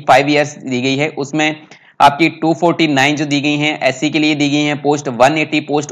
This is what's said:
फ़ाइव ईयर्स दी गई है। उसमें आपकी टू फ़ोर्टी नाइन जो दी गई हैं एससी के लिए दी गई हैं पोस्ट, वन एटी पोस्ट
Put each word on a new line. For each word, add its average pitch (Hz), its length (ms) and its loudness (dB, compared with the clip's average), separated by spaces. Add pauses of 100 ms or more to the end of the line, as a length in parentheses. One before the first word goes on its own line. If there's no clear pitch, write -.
फ़ाइव 139 220 4
ईयर्स 147 300 0
दी 127 220 -4
गई 135 140 0
है। 147 220 -2
उसमें 156 380 -2 (440)
आपकी 143 320 4
टू 160 220 -2
फ़ोर्टी 160 340 0
नाइन 143 280 2
जो 147 100 -4
दी 143 160 -2
गई 147 160 0
हैं 151 240 -2
एससी 131 280 0
के 151 100 -2
लिए 151 160 2
दी 143 140 0
गई 147 120 0
हैं 147 200 -2
पोस्ट, 147 280 -2
वन 127 280 2
एटी 151 220 -2
पोस्ट 147 320 -4